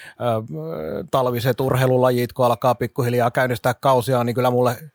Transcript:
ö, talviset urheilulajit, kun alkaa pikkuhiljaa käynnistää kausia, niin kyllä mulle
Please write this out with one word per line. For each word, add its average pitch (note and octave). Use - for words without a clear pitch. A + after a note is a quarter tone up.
ö, -
talviset B2
urheilulajit, B2+
kun B2+
alkaa A#2+
pikkuhiljaa A#2+
käynnistää B2+
kausia, B2+
niin A#2+
kyllä B2+
mulle B2